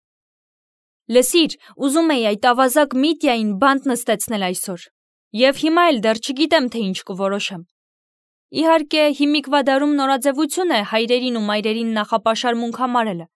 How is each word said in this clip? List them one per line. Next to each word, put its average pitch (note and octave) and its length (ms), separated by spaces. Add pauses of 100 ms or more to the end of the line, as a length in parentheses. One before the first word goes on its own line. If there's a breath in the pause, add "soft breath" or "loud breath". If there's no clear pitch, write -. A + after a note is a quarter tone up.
(1080)
Լսիր, B3+ 460 (180 loud breath)
ուզում D#4 380
էի A#3+ 160
այդ G#3 180
ավազակ C4 480
Միտյային B3+ 640
բանտ C4+ 320
նստեցնել A3 580
այսօր։ F3+ 380 (500)
Եվ C4 300
հիմա E4 220
էլ D4 140
դեռ A3 220
չգիտեմ, C#4+ 460
թե A#3 160
ինչ F#3+ 180
կորոշեմ։ G3 640 (880)
Իհարկե, D#4 600
հիմիկվա C#4+ 500
դարում C#4 340
նորաձևություն C#4 760
է A3+ 120
հայրերին A#3+ 520
ու G#3+ 120
մայրերին A3 460
նախապաշարմունք A3+ 840
համարելը A3+ 560